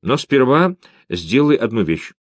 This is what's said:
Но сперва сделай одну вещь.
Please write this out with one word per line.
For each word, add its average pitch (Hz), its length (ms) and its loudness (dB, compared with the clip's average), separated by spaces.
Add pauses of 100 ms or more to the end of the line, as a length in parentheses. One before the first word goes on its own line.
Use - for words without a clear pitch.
Но 123 140 -2
сперва 143 600 0 (320)
сделай 123 480 0
одну 113 260 -2
вещь. 80 380 -4